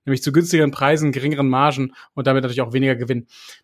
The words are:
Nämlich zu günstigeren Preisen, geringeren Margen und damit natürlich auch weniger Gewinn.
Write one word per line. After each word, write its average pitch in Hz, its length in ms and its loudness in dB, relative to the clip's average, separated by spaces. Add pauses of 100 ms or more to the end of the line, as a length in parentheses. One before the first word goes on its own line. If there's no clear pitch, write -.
Nämlich 135 180 -2
zu 151 80 -4
günstigeren 160 400 2
Preisen, 147 320 0
geringeren 139 460 0
Margen 131 460 0 (200)
und 135 120 -6
damit 131 160 2
natürlich 123 180 -4
auch 117 140 -4
weniger 135 200 2
Gewinn. 120 320 -4 (380)